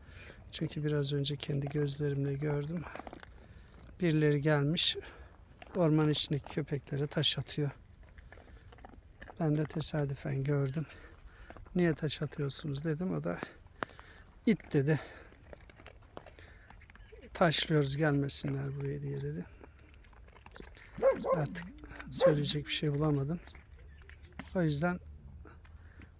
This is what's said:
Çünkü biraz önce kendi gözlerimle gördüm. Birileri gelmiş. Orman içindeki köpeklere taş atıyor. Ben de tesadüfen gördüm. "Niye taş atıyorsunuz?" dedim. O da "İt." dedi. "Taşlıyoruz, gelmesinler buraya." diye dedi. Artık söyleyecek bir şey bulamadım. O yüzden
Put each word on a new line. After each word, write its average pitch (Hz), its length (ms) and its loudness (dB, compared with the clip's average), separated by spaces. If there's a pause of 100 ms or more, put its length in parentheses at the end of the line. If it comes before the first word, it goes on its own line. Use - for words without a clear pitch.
(520)
Çünkü 156 320 -4
biraz 147 300 2
önce 143 220 0
kendi 143 340 -2
gözlerimle 143 640 0
gördüm. 147 500 -2 (1200)
Birileri 151 400 4
gelmiş. 151 560 4 (800)
Orman 156 340 6
içindeki - 440 0
köpeklere 147 540 -2
taş - 300 2
atıyor. 143 340 -2 (1700)
Ben 151 180 4
de 156 60 2
tesadüfen 143 800 -2
gördüm. 143 420 0 (880)
"Niye 175 180 4
taş - 280 -2
atıyorsunuz?" 143 640 -4
dedim. 170 280 -2
O 151 100 -2
da 170 160 -2 (1080)
"İt." - 280 4
dedi. 143 260 4 (2250)
"Taşlıyoruz, 147 640 4
gelmesinler 139 840 2
buraya." 139 220 -6
diye 139 200 -6
dedi. 151 240 -6 (1900)
Artık - 300 -2 (460)
söyleyecek 147 540 4
bir - 60 -4
şey 147 220 0
bulamadım. 147 460 2 (1160)
O 185 60 2
yüzden 165 380 2 (1200)